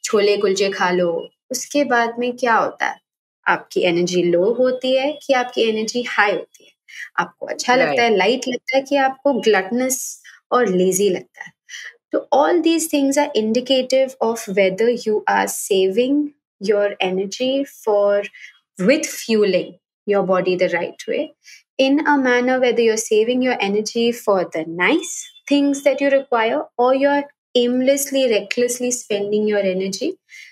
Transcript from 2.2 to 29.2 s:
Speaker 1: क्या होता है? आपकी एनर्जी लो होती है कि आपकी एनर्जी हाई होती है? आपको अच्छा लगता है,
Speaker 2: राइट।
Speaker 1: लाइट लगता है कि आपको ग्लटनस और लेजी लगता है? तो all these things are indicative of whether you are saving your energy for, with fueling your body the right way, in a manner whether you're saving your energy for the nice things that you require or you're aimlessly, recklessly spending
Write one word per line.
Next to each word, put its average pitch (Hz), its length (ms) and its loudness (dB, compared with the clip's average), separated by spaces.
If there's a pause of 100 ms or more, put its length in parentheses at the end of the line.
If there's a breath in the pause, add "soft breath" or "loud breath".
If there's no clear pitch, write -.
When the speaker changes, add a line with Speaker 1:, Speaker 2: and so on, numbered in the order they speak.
Speaker 1:
क्या 240 180 0
होता - 320 -2
है? - 140 -8 (460)
आपकी - 340 -2
एनर्जी 175 420 0
लो 175 300 2
होती 254 440 0
है 285 300 -2
कि 277 60 2
आपकी 247 300 0
एनर्जी 220 400 -2
हाई 208 300 0
होती - 320 -8
है? - 80 -20 (460 loud breath)
आपको - 280 -6
अच्छा - 280 0
लगता 254 160 2
है, 139 60 0
Speaker 2:
राइट। 233 220 4
Speaker 1:
लाइट 226 300 2
लगता 247 280 -4
है 269 60 2
कि 277 140 0
आपको 269 360 0
ग्लटनस 226 920 0 (300 loud breath)
और 240 160 2
लेजी 185 400 2
लगता - 360 -6
है? - 120 -20 (560 loud breath)
तो - 220 -4
all 311 280 4
these 330 320 0
things 277 240 2
are 294 120 0 (140)
indicative 254 680 0 (140)
of 226 120 0 (220)
whether 196 340 2 (160)
you 214 120 0 (100)
are 202 180 2
saving 233 800 0 (420)
your 202 200 2 (140)
energy 202 600 -2
for, 202 580 0 (600 loud breath)
with 269 240 2
fueling 202 680 0 (380)
your 196 160 0
body 185 300 0
the 180 180 0
right - 360 -6
way, 285 140 -2 (580 loud breath)
in 269 180 2
a 294 240 2
manner 247 340 2
whether 240 220 2
you're 226 320 2
saving 233 300 2
your 247 180 0
energy 214 520 0
for 196 320 0 (120)
the 160 120 -4
nice 185 560 -2 (280)
things 285 300 2
that 277 180 0
you 277 100 2
require 269 520 0 (160)
or 254 160 4
you're 285 300 2 (340)
aimlessly, 254 680 2
recklessly 240 640 -2
spending 214 580 -2